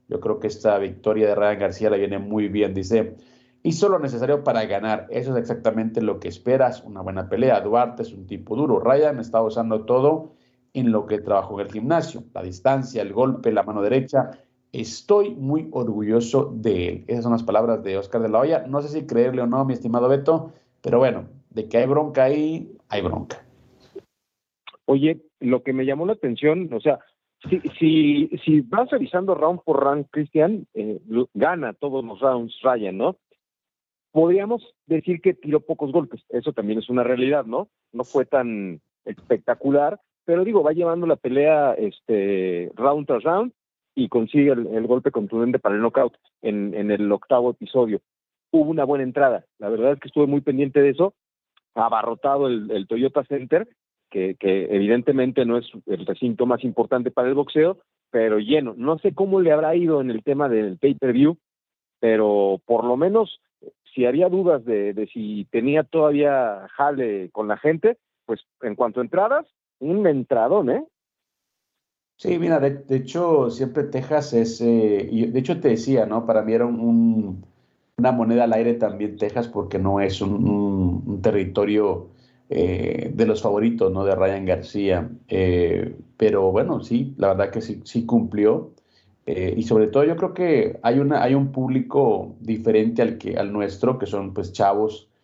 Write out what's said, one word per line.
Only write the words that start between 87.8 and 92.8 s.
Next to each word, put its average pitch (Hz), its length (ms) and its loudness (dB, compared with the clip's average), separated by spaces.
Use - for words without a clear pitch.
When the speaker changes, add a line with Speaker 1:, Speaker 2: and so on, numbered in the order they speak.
Speaker 1:
sí 117 220 -4
cumplió. 113 640 0
Eh, 92 280 -2
y 110 100 -2
sobre 110 240 4
todo 135 160 2
yo 165 120 2
creo 180 160 -4
que 165 500 0
hay 131 160 2
una, 143 240 2
hay 131 120 2
un 139 180 0
público 123 880 0
diferente 113 640 0